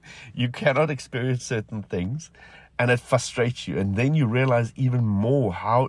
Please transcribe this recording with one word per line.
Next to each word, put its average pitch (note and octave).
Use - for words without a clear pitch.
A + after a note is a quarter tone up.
<laughs> -
you B2
cannot D3
experience B2+
certain G#2+
things, G2+
and B2
it B2
frustrates -
you. -
And G2
then C3
you C#3+
realize A#2+
even B2
more G#2+
how A2+